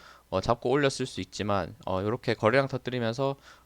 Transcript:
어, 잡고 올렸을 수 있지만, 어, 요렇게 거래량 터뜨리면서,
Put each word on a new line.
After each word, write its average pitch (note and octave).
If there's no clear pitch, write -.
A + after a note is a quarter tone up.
어, F#2
잡고 A#2+
올렸을 C#3
수 -
있지만, G2
어, F#2
요렇게 A2
거래량 C3
터뜨리면서, B2+